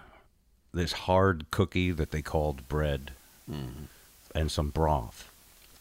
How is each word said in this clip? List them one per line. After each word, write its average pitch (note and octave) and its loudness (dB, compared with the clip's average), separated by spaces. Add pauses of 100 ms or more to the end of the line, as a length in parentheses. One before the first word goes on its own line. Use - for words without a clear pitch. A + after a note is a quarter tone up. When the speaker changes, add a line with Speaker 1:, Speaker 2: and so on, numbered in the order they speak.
(720)
Speaker 1:
this E2+ 0
hard F#2 2
cookie F2+ 2
that D#2 -2
they D#2 -2
called D2+ -2
bread, C#2+ -2 (360)
Speaker 2:
Mm-hmm. C2+ -8 (500)
Speaker 1:
and D#2 0
some D2 -2
broth. D2+ 0 (500)